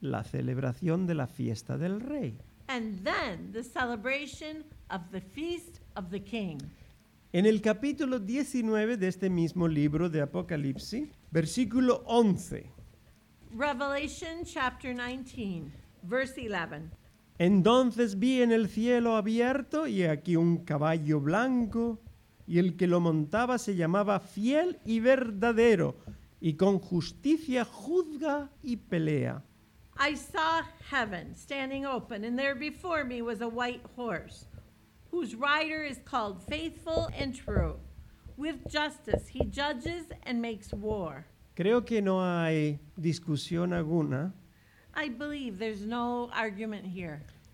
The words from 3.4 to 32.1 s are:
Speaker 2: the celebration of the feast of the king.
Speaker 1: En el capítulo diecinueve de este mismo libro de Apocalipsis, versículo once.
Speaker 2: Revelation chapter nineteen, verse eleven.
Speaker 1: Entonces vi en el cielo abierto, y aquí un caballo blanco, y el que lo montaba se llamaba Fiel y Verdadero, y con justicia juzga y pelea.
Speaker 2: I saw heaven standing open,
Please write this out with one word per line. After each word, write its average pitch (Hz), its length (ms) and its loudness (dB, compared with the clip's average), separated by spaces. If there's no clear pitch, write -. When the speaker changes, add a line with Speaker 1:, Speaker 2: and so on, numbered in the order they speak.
Speaker 2:
the 226 120 -6
celebration 269 1000 -4
of 185 100 -4
the 185 100 -6
feast 330 580 -8
of 180 140 -8
the 196 120 -6
king. 190 360 -6
Speaker 1:
En 185 140 6
el 214 160 6
capítulo 262 560 0
diecinueve 220 800 0
de 185 100 2
este 185 220 0
mismo 170 360 2
libro 156 440 2
de 156 100 0
Apocalipsis, 170 880 -4
versículo 233 760 2
once. 214 640 2
Speaker 2:
Revelation 294 880 -2
chapter 254 500 -4
nineteen, 247 800 -6
verse 254 360 -2
eleven. 165 520 -6
Speaker 1:
Entonces 208 800 6
vi 254 240 4
en 233 80 6
el 226 180 4
cielo 233 480 2
abierto, 240 720 2
y 202 160 0
aquí 160 340 2
un 170 280 4
caballo 151 560 2
blanco, 233 800 0
y 170 120 2
el 180 180 4
que 185 120 4
lo 175 120 6
montaba 170 580 2
se 202 180 -2
llamaba 190 440 2
Fiel 294 640 0
y 226 160 0
Verdadero, 226 960 4
y 160 140 2
con 190 260 6
justicia 254 840 0
juzga 294 840 -2
y 240 140 -4
pelea. 151 680 0
Speaker 2:
I 285 160 2
saw 330 460 -2
heaven 202 460 -4
standing 269 500 -6
open, 233 380 -6